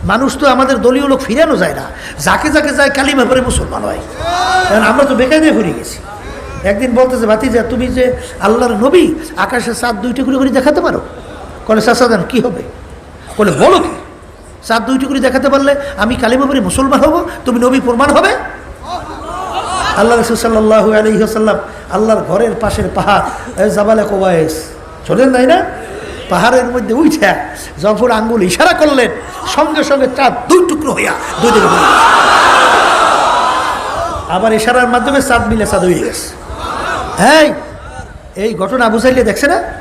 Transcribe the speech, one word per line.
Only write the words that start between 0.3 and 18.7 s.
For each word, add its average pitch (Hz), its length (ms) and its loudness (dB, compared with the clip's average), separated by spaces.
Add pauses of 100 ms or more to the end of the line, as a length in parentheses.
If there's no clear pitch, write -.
তো 285 100 2
আমাদের 262 340 2
দলীয় 262 260 2
লোক 277 120 2
ফিরানো 277 380 0
যায় 180 160 -2
না, 135 80 -8 (380)
যাকে 202 300 0
যাকে 294 200 2
যায় 277 200 2
কালিমা 269 360 0
পড়ে 262 160 2
মুসলমান - 420 -4
হয়। 101 160 -6 (720)
কারণ 220 140 2
আমরা 254 220 4
তো 262 100 2
বেকায়দায় 285 380 4
পড়ে 190 260 0
গেছি। - 180 -12 (680)
একদিন 220 320 0
বলতেছে, 254 300 2
"ভাতিজা, 220 440 2
তুমি 254 180 -2
যে 254 260 0 (280)
আল্লাহর 233 300 2
নবী, 262 420 4 (240)
আকাশে 220 380 -2
চাঁদ 240 200 -2
দুইটা 240 280 -4
করে 254 140 0
করে 269 120 2
দেখাতে 269 320 2
পারো?" 320 200 -2 (680)
বলে, 214 140 2
"চাচা 233 260 2
যান, 208 220 0
কী 247 120 0
হবে?" 226 200 -4 (760)
বলে, 208 140 2
"বলো 269 280 4
কি? - 100 -4 (760)
চাঁদ 226 220 -2
দুইটা 262 220 -2
করে 269 120 -2
দেখাতে 262 300 0
পারলে 277 260 2 (220)
আমি 226 180 -2
কালিমা 247 300 0
পড়ে 277 140 0
মুসলমান 262 400 0
হব, 311 300 2 (160)
তুমি 240 140 0
নবী 254 200 2
প্রমাণ 240 300 0
হবে?" 370 260 2 (1600)